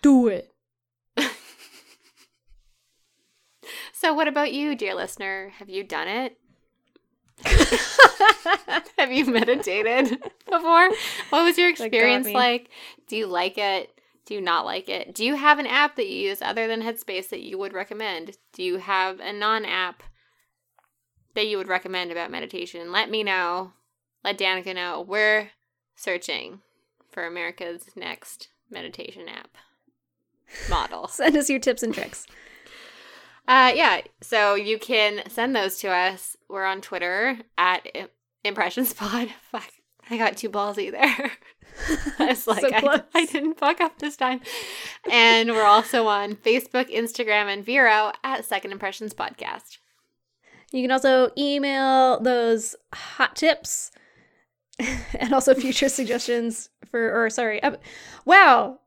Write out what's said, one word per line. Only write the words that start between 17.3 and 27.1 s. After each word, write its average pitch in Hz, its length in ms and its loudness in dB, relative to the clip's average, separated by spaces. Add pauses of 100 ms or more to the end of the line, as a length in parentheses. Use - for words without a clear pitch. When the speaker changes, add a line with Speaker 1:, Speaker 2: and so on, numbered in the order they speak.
Speaker 2:
you 190 180 -12
would 196 140 -8
recommend? 196 640 -10 (160)
Do - 100 -10
you 180 140 -2
have 190 420 -2
a - 120 -10
non-app 208 680 -4 (1300)
that 214 100 0
you 208 140 -4
would 185 80 -8
recommend 180 440 -4
about 170 200 -8
meditation? 170 600 -12
Let 208 200 -2
me 220 100 -4
know. 185 520 -4 (500)
Let 202 160 -4
Danica 185 340 -2
know. 175 340 -8
We're 214 440 0 (440)
searching 175 680 -8 (500)